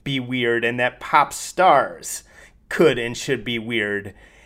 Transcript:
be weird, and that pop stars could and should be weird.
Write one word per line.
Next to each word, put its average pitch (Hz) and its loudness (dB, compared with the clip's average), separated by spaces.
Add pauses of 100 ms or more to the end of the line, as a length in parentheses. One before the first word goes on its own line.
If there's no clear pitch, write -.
be 135 -4
weird, 120 0
and 120 -2
that 123 -2
pop 147 2
stars 127 2 (440)
could 139 2
and 117 -6
should 120 -4
be 120 -4
weird. 104 -4 (320)